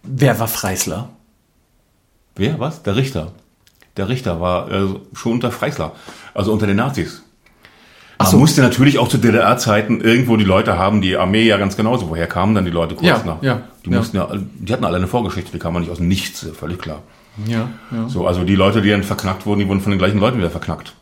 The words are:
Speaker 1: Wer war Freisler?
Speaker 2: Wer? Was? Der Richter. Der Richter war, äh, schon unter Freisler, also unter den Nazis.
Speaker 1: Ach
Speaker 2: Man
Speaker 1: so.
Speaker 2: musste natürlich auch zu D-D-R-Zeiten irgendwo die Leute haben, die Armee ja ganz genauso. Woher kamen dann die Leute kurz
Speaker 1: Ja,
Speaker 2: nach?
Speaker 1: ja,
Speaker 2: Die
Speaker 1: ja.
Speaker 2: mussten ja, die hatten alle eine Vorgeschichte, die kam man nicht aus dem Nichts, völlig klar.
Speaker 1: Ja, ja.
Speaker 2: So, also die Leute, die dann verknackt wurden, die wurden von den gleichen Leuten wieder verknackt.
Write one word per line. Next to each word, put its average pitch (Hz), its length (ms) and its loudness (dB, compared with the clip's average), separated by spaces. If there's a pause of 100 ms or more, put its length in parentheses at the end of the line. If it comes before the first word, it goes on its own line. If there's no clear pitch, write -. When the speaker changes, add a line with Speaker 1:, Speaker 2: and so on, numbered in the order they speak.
Speaker 1:
Wer 127 360 2
war 113 100 -2
Freisler? 95 600 -4 (1300)
Speaker 2:
Wer? 110 240 0
Was? 151 220 -6
Der 98 140 0
Richter. 117 360 -4 (640)
Der 98 120 -4
Richter 104 320 -4
war, 90 300 0
äh, 98 160 0 (280)
schon - 180 -4
unter 117 180 -2
Freisler, 90 420 -6 (420)
also 104 180 0
unter 107 140 0
den 98 100 2
Nazis. 120 460 -4 (960)
Speaker 1:
Ach 98 80 2
Speaker 2:
Man 95 60 4
Speaker 1:
so. 98 60 8
Speaker 2:
musste 143 220 6
natürlich 131 380 4
auch 117 100 2
zu - 100 0
D-D-R-Zeiten 110 840 2
irgendwo 117 340 4
die 107 80 4
Leute 95 340 4
haben, 101 220 2
die 92 160 0
Armee 95 280 2
ja 107 120 4
ganz 98 200 0
genauso. 110 340 0
Woher 82 160 -2
kamen 98 280 0
dann 95 120 2
die 87 40 -4
Leute 82 240 -2
kurz 165 120 -2
Speaker 1:
Ja, 131 180 2
Speaker 2:
nach? 82 180 -6
Speaker 1:
ja, 123 200 0 (220)
Speaker 2:
Die - 60 -6
Speaker 1:
ja. 123 60 2
Speaker 2:
mussten 113 220 -2
ja, 90 100 -2 (300)
die 98 140 -4
hatten 123 120 -2
alle 85 120 0
eine 92 100 0
Vorgeschichte, 90 460 -4
die 87 60 -8
kam 85 140 -6
man 87 100 -2
nicht 82 80 -6
aus 85 80 -10
dem 85 100 0
Nichts, - 460 -2
völlig 90 240 -10
klar. 76 240 -12 (440)
Speaker 1:
Ja, 113 220 -2 (220)
ja. 113 180 -6
Speaker 2:
So, 92 180 -2
also 90 180 0
die 98 120 4
Leute, 101 260 4
die 101 80 4
dann 101 140 2
verknackt 95 420 -6
wurden, 101 140 0
die 98 80 0
wurden 98 120 0
von 101 100 -2
den 98 80 0
gleichen 98 200 2
Leuten 120 200 2
wieder 85 120 0
verknackt. 80 500 -8